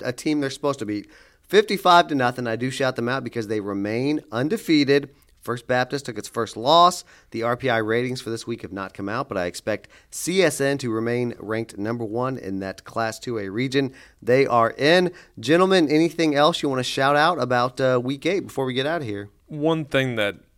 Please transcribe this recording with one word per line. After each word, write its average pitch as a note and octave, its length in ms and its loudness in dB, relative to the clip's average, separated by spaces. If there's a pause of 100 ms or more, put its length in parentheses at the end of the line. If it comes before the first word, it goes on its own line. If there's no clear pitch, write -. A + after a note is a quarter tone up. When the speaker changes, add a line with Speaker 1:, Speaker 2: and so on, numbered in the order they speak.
Speaker 1:
a B2 100 -4
team D3+ 260 -2
they're C3+ 100 -2
supposed C3+ 300 -4
to A2 60 -6
beat, G#2 240 -6 (320)
fifty-five F#3 640 4
to D#3+ 80 -2
nothing. B2 320 0
I A2+ 80 -2
do B2 160 -4
shout C3 240 -2
them A#2+ 140 -2
out C3 140 -4
because A2+ 240 -6
they A2 120 -2
remain G#2+ 600 -2 (100)
undefeated. C#3+ 800 2 (300)
First A#2+ 280 -8
Baptist B2+ 400 -2
took A2 100 -10
its G2+ 100 -10
first A2 300 -6
loss. E3+ 480 4 (240)
The A2+ 140 -8
R A#2+ 120 0
P B2+ 140 -4
I A#2 80 2
ratings A#2+ 420 -2
for A2 120 -8
this A2+ 160 -8
week A#2+ 160 -8
have F#2+ 100 -12
not F#2+ 220 -10
come G2+ 120 -8
out, A#2+ 220 -6
but G2+ 80 -6
I F2+ 80 -2
expect G#2 420 -6 (220)
C F#3 320 -2
S D3+ 180 2
N C#3 200 0
to B2+ 100 -6
remain A#2 480 -2
ranked A2 400 -8
number A2+ 260 -6
one A#2+ 340 -4
in F#2+ 220 -8
that F#2+ 260 -10
Class A2+ 340 -6
two A#2+ 180 -8
A G2 120 -8
region C3 440 -2 (260)
they C3 280 4
are A2+ 240 4
in. F3 400 4 (280)
Gentlemen, E3+ 500 4
anything D#3 440 2
else D3 300 2
you D3 60 2
wanna C3 140 -2
shout C#3 320 2
out D#3 240 2
about, B2 400 0
uh, B2+ 240 2
week C3+ 220 -6
eight F3+ 220 -2
before C3 180 -4
we B2+ 80 -4
get C3 140 -2
out E3 140 -4
of B2 60 -8
here? G2+ 220 -8 (160)
Speaker 2:
One D#3 400 -2
thing C3 300 0
that G2+ 220 -2 (200)